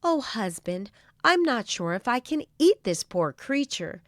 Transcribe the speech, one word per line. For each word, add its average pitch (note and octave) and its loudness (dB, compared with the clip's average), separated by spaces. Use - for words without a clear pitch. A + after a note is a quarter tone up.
Oh, E4 2
husband, F#3+ -6
I'm F4 6
not B3+ 0
sure E3+ -4
if F#3+ -4
I B3 0
can D4+ -4
eat F4 4
this F3 -2
poor D#3+ 0
creature. C4 -4